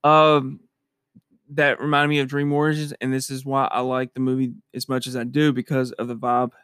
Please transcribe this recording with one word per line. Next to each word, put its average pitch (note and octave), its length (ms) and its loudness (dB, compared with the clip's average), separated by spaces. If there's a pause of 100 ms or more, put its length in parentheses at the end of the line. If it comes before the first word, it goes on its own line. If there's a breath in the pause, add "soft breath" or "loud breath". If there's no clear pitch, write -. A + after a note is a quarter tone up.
Um, D3+ 580 4 (880)
that C#3+ 300 2
reminded D3 280 2
me D3 100 2
of C3+ 100 0
Dream C#3+ 220 -2
Warriors, D3+ 500 0
and C3 120 -2
this C3 180 -4
is C3 140 -10
why C3+ 260 0
I B2 100 -2
like B2+ 340 -4
the C3 60 -10
movie B2+ 340 -2 (200)
as B2+ 140 -10
much B2+ 180 -4
as B2+ 80 -10
I A#2+ 100 -4
do, D3 280 2
because B2+ 400 -2
of A#2+ 160 -8
the A#2+ 80 -10
vibe A#2+ 360 0 (120)